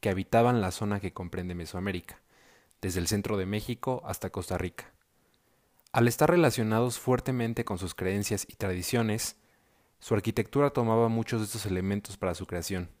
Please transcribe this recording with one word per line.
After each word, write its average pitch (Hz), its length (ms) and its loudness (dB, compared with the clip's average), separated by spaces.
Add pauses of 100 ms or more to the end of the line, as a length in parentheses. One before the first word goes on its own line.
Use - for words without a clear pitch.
que 104 100 0
habitaban 117 500 4
la 92 100 0
zona 101 300 -2
que 95 120 -6
comprende 90 440 -8
Mesoamérica, 90 680 -6 (580)
desde 92 200 -2
el 85 80 -2
centro 104 280 0
de 92 100 -2
México 117 580 -4
hasta - 260 -6
Costa 92 260 -4
Rica. 87 360 -6 (1000)
Al 120 160 4
estar 139 240 4
relacionados 120 720 4
fuertemente 120 640 0
con 98 140 -4
sus 90 180 -6
creencias 98 520 -2
y - 60 -20
tradiciones, 107 800 -2 (640)
su - 160 -2
arquitectura 117 560 2
tomaba 117 380 4
muchos 113 320 0
de 107 60 -2
estos 104 200 -8
elementos 95 500 -2
para 90 200 -2
su 95 100 -10
creación. 90 440 -4 (100)